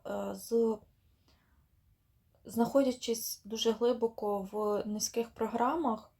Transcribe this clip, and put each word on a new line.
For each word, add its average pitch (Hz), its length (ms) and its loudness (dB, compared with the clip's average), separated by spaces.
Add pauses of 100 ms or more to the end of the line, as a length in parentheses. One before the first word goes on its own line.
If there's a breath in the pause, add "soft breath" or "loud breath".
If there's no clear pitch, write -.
е, 202 280 -4
з, 226 440 0 (1700 soft breath)
знаходячись 233 1000 2
дуже 220 280 0
глибоко 220 800 0
в 208 340 0
низьких 214 440 -4
програмах 233 880 0